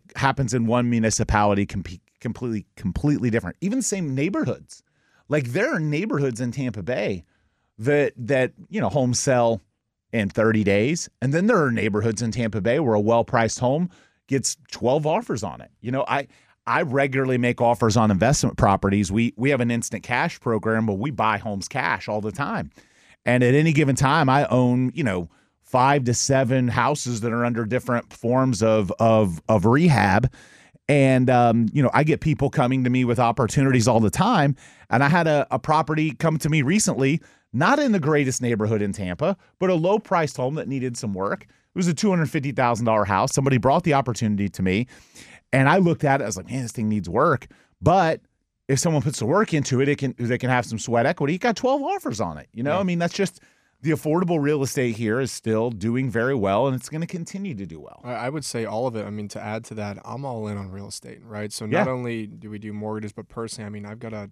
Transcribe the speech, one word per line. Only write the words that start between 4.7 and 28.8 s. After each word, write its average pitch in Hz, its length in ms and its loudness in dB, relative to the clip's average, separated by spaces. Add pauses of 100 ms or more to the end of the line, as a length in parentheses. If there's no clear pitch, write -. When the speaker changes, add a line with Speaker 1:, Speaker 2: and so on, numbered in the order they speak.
Speaker 1:
Like, 143 180 -2
there 190 280 -2
are 175 60 -2
neighborhoods 147 600 -2
in 120 120 -4
Tampa 123 320 -6
Bay 110 400 -4 (540)
that, 135 380 0
that, 127 360 -2 (180)
you 208 100 -6
know, 196 80 -2
homes 127 300 0
sell 120 420 2 (520)
in 107 160 0
thirty 110 340 2
days. 104 460 0 (120)
And 135 140 0
then 185 140 2
there 208 160 4
are 123 80 2
neighborhoods 107 500 0
in 117 80 -2
Tampa 113 300 -4
Bay 117 180 2
where 123 160 2
a 104 60 4
well-priced 113 580 2
home 147 320 0 (380)
gets 135 280 -2 (140)
twelve 143 360 0
offers 175 360 -2
on 65 180 -10
it. - 100 -20 (100)
You 117 100 -8
know, 135 160 -2
I, 135 220 -2 (380)
I 131 160 0
regularly 131 560 0
make 120 220 0
offers 117 360 4
on 110 160 6
investment 120 440 2
properties. 98 540 2
We, 117 260 0
we 131 140 0
have 131 100 2
an 120 120 0
instant 113 320 -6
cash 135 340 -4
program, 113 480 0
but 104 80 -2
we 120 160 -4
buy 107 280 0
homes 101 280 -8
cash 135 420 -4
all 107 120 -4
the 104 100 -6
time. 139 400 -8 (560)
And 123 160 4
at 123 120 4
any 156 180 4
given 139 240 2
time, 139 340 2
I 143 160 4
own, 123 480 2
you 156 100 -4
know, 90 240 -2 (340)
five 135 420 2
to 123 100 0
seven 131 540 2
houses 120 520 0
that 113 120 -2
are 120 120 0
under 117 220 -2
different 120 460 -2
forms 123 500 0
of, 110 360 4